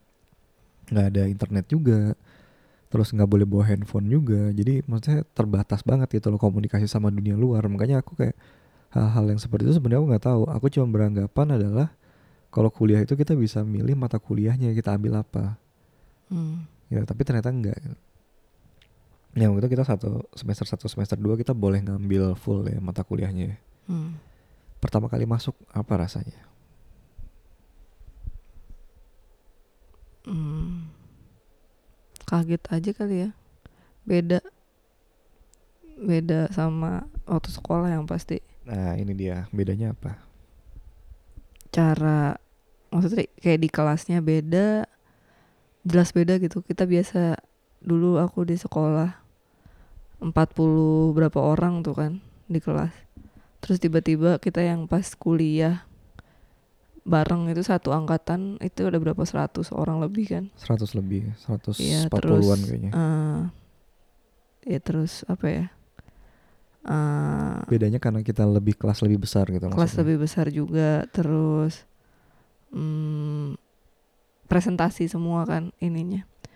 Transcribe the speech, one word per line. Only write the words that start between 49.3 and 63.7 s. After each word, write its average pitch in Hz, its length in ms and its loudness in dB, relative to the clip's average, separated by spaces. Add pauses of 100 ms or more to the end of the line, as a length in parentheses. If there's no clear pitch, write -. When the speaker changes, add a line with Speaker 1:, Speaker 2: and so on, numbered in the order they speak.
Speaker 2:
empat 160 320 0
puluh 156 640 4
berapa 156 240 4
orang 165 400 2
tuh 151 160 -4
kan 151 160 -2 (320)
di 165 160 -2
kelas. 151 320 -2 (680)
Terus 185 160 0
tiba-tiba 165 600 2
kita 175 240 -2
yang 170 280 -2
pas 175 240 0
kuliah 160 720 0 (1160)
bareng 170 480 0
itu 165 120 -2
satu 180 320 0
angkatan 170 680 -2
itu 185 240 -4
ada 175 120 0
berapa, 160 240 -2
seratus 165 500 -4
orang 156 300 -2
lebih 202 260 -2
kan? 175 180 -6 (120)
Speaker 1:
Seratus 110 360 -4
lebih, 98 360 -4
Speaker 2:
Iya, 110 100 -8
Speaker 1:
seratus 104 380 -6 (320)
empat 101 120 0
puluhan 104 200 4 (160)
Speaker 2:
terus, 101 120 -2
Speaker 1:
kayaknya. 113 240 -4
Speaker 2:
eh, 156 480 -2 (1300)